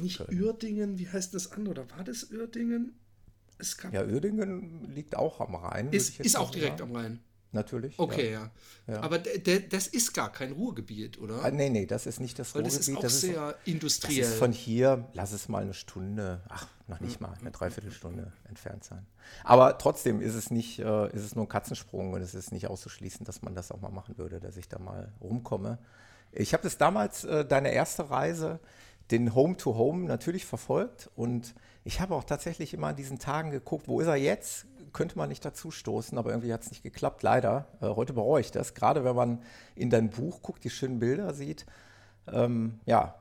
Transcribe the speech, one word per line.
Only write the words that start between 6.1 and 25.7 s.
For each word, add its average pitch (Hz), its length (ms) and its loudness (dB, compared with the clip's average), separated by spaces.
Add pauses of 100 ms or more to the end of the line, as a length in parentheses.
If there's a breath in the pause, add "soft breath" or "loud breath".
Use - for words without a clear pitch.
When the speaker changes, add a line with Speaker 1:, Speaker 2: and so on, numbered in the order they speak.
Speaker 2:
ich - 80 -16
jetzt - 80 0
Speaker 1:
ist - 80 6
Speaker 2:
mal 247 60 2
Speaker 1:
auch 180 100 0
direkt 156 280 -2
Speaker 2:
sagen. 131 120 -8
Speaker 1:
am 120 60 -6
Rhein? 117 240 -6 (320)
Speaker 2:
Natürlich, 117 460 -4
Speaker 1:
Okay, 151 340 2
Speaker 2:
ja. 110 180 -6 (360 loud breath)
Speaker 1:
ja. 113 80 -4
Speaker 2:
Ja. 107 80 -2
Speaker 1:
Aber 156 160 2
d-, 175 200 -4
d-, 185 280 4
das 190 200 -2
ist - 260 0
gar 113 180 0
kein 131 220 -6
Ruhrgebiet, 110 680 -6
oder? 113 240 -6
Speaker 2:
Ah, 143 80 4
nee, 139 200 2
nee, 104 160 2
das 113 200 -2
ist 120 140 -6
nicht 123 180 -8
das - 160 -8
Speaker 1:
Weil 147 100 0
das - 120 0
ist 139 120 0
Speaker 2:
Ruhrgebiet, 139 100 -2
Speaker 1:
auch - 40 -4
Speaker 2:
das 117 120 2
ist 139 80 4
Speaker 1:
sehr 165 300 0
Speaker 2:
das - 120 -10
Speaker 1:
industriell. 151 600 0
Speaker 2:
ist 117 100 2
von 120 180 4
hier, 120 600 4
lass 98 180 -2
es 104 160 -8
mal 101 140 0
eine 98 100 -4
Stunde, 92 760 -6
ach, - 180 -10 (200)
noch 90 140 -8
nicht - 200 -6
Speaker 1:
Ja. 95 80 -8
Speaker 2:
mal, 87 120 -12
eine - 100 -10
Dreiviertelstunde 92 840 -8 (160)
entfernt 98 360 -12
sein. 95 220 -14 (380 loud breath)
Aber 127 340 12
trotzdem 113 420 2
ist 110 140 -2
es 113 160 -6
nicht, 117 300 -2
äh, 107 340 2
ist 104 100 -4
es 104 100 -10
nur 113 120 0
ein - 20 -6
Katzensprung 98 640 -4
und 92 80 -4
es 92 140 -8
ist 92 180 -10
nicht 92 160 -6
auszuschließen, - 560 -10
dass - 180 -12
man 95 120 -8
das 90 160 -8
auch 95 100 -10
mal 98 120 -8
machen - 260 -12
würde, 87 220 -8
dass 95 180 -12
ich 90 100 -14
da 95 100 -10
mal 95 420 -10
rumkomme. 113 580 -4 (540 loud breath)